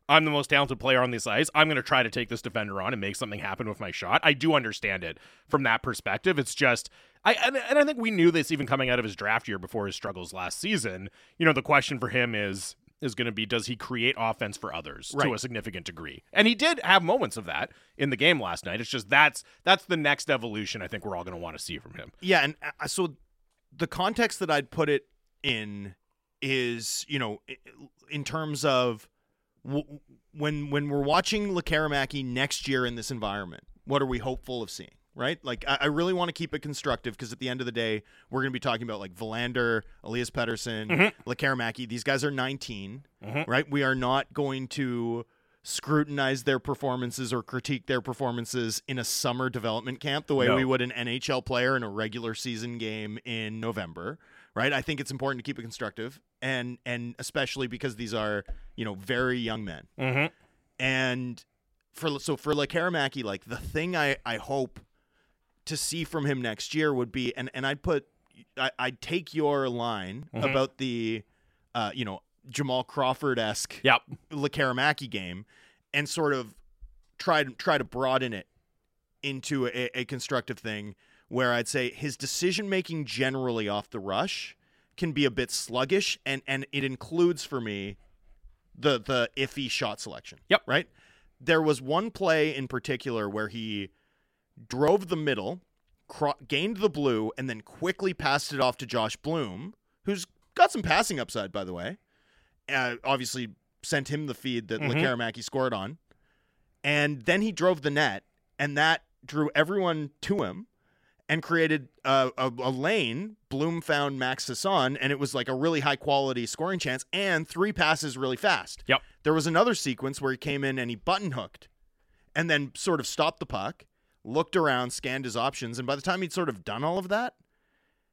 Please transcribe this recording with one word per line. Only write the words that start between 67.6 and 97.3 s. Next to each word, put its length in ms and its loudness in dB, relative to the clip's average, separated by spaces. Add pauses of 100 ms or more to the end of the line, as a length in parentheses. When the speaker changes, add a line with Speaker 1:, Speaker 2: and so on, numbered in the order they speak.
Speaker 2:
I'd 160 -2
put, 240 0 (520)
I, 200 0
I'd 220 -4
take 320 -4
your 360 2
line 640 -4
Speaker 1:
Mm-hmm. 120 -2
Speaker 2:
about 320 2
the, 440 -2 (520)
uh, 200 -2
you 100 -4
know, 160 -8 (300)
Jamal 340 0
Crawford-esque 1000 -2
Speaker 1:
Yep. 200 6 (280)
Speaker 2:
Lekaramaki 800 0
game 380 -8 (480)
and 120 0
sort 280 0
of 200 -6 (640)
try 260 2
to, 80 -10
try 260 2
to 60 -2
broaden 500 0
it 120 -10 (760)
into 460 -2
a, 200 -2 (100)
a 60 0
constructive 540 -4
thing 360 -8 (340)
where 260 2
I'd 140 0
say 220 0
his 280 -8
decision-making 880 -2
generally 600 0
off 220 -2
the 120 -8
rush 540 -2 (440)
can 140 -2
be 120 4
a 60 6
bit 200 -2
sluggish, 760 0
and, 200 -2
and 260 -2
it 120 0
includes 600 2
for 180 -4
me 340 -4 (800)
the, 220 4
the 360 0
iffy 340 -2
shot 300 -2
selection. 400 -14 (100)
Speaker 1:
Yep. 160 4
Speaker 2:
Right? 220 2 (520)
There 220 4
was 180 4
one 300 -2
play 440 2
in 140 -6
particular 600 -2
where 200 -4
he 400 -6 (800)
drove 400 2
the 80 -2
middle, 460 -2 (460)
cro-, 260 0 (120)
gained 300 0
the 140 2
blue, 480 2